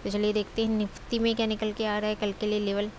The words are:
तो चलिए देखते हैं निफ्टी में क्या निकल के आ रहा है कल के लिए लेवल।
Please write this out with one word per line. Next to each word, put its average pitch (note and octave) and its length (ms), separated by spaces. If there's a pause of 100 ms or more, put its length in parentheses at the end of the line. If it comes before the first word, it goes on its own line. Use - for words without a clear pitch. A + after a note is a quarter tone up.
तो G3+ 60
चलिए G#3 240
देखते G#3+ 320
हैं A3 120
निफ्टी G#3 420
में A3+ 160
क्या A3+ 100
निकल G#3+ 260
के G#3+ 140
आ G#3 140
रहा G#3+ 100
है G#3+ 60
कल G#3 160
के G#3 140
लिए G#3 140
लेवल। G#3 400